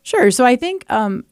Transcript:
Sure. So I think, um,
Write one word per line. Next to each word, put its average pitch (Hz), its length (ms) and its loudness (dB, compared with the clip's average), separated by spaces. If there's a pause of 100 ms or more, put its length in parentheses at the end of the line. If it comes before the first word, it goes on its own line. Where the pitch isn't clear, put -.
Sure. 349 280 2
So 262 160 2
I 247 100 4
think, 359 340 -8
um, 208 420 -4